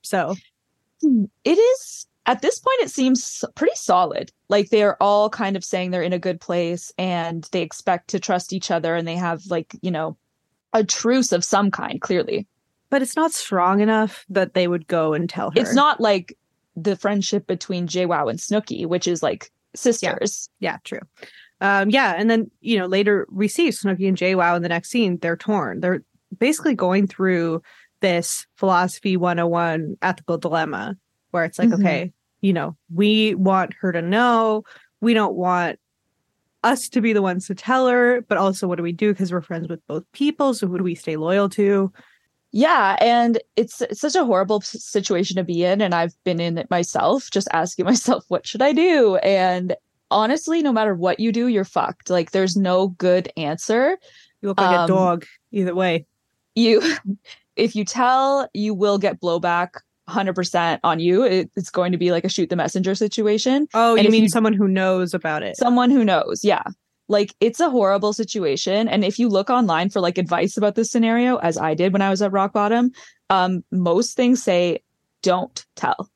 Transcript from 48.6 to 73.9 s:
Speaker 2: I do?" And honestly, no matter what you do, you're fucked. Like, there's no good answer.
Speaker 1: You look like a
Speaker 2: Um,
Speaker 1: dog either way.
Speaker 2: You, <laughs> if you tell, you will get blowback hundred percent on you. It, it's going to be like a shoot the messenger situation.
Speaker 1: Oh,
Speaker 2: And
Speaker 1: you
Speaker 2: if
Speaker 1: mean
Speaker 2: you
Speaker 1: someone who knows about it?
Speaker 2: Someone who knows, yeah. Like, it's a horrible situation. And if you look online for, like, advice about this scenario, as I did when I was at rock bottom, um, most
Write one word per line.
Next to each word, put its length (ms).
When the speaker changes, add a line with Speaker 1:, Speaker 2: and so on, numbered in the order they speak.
Speaker 2:
I 100
do?" 440
And 580
honestly, 520
no 100
matter 220
what 260
you 120
do, 160
you're 160
fucked. 460
Like, 200
there's 260
no 320
good 480
answer. 600
Speaker 1:
You 80
look 120
like 160
a 60
Speaker 2:
Um, 60
Speaker 1:
dog 380
either 240
way. 320
Speaker 2:
You, 260
<laughs> 340
if 200
you 80
tell, 720
you 200
will 240
get 220
blowback 500
hundred 280
percent 480
on 160
you. 240
It, 320
it's 140
going 220
to 60
be 140
like 120
a 40
shoot 200
the 80
messenger 380
situation. 800
Speaker 1:
Oh, 220
Speaker 2:
And 80
Speaker 1:
you 40
Speaker 2:
if 40
Speaker 1:
mean 100
Speaker 2:
you 60
Speaker 1:
someone 260
who 140
knows 440
about 300
it? 140
Speaker 2:
Someone 340
who 140
knows, 400
yeah. 180
Like, 300
it's 220
a 100
horrible 420
situation. 760
And 160
if 140
you 100
look 200
online 420
for, 100
like, 180
advice 380
about 180
this 160
scenario, 460
as 200
I 180
did 180
when 100
I 80
was 100
at 120
rock 200
bottom, 380
um, 400
most 460